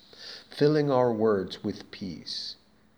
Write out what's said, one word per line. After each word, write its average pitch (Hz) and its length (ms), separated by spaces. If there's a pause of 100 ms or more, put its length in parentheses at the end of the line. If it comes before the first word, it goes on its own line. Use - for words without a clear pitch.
(500)
filling 147 400
our 123 220
words 107 520
with - 280
peace. - 640 (420)